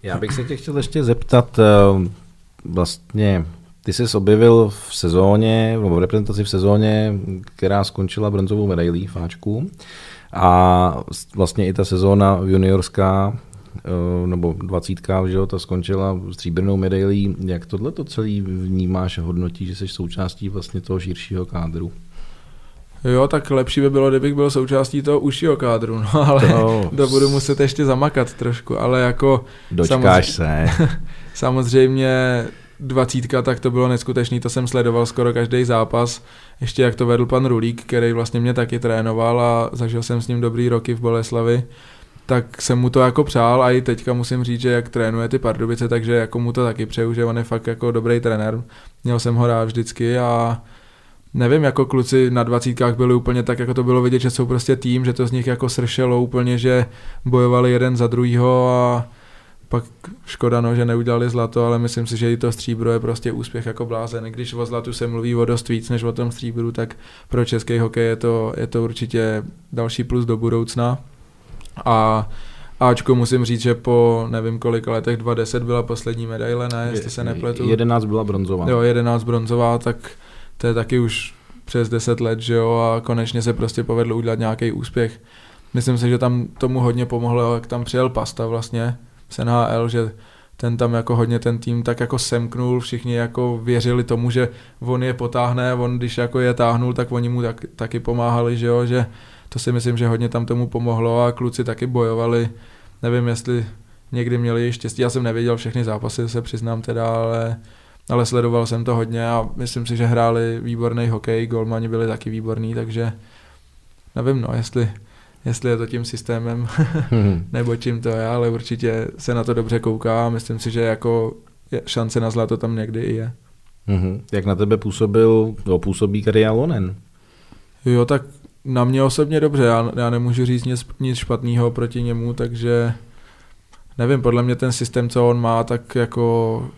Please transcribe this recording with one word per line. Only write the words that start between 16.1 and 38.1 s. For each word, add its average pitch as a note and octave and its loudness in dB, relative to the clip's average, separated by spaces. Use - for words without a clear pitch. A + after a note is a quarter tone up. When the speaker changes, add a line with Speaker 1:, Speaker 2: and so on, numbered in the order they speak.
Speaker 1:
stříbrnou F#2 0
medailí. F#2+ 0
Jak F2 -4
tohleto C3+ -6
celý G#2 -4
vnímáš F#2 -2
a F2 -6
hodnotíš, F2 -4
že F#2 -8
jsi F#2+ -8
součástí F2+ -6
vlastně F#2 -8
toho F#2 -4
širšího F2+ -6
kádru? E2+ -6
Speaker 2:
Jo, B2+ 4
tak C#3 -2
lepší C3 2
by C#3 4
bylo, C3+ 4
kdybych C3+ 2
byl C#3+ 2
součástí C3+ 0
toho C#3+ 2
užšího C#3+ 2
kádru, A2+ -2
no, G#2+ -2
<laughs> D3 4
ale C3+ 6
Speaker 1:
To A2 4
Speaker 2:
to C#3 4
budu C3+ 4
muset C#3 0
ještě C#3 2
zamakat C3 0
trošku, A#2+ -4
ale B2+ 2
jako B2+ 2
Speaker 1:
Dočkáš F#2 4
Speaker 2:
samoz-, - -8
Speaker 1:
se. D#2 0
Speaker 2:
<laughs> - -12
samozřejmě B2+ 2
dvacítka, B2+ 0
tak B2 0
to B2+ 0
bylo B2+ 2
neskutečný, B2 0
to A#2 -4
jsem B2 -2
sledoval A#2+ 2
skoro A#2+ 0
každý A#2 0
zápas, A#2+ 0
ještě B2+ 0
jak A#2 2
to B2+ 0
vedl A#2+ 2
pan C3 2
Rulík, A#2 0
který A#2 2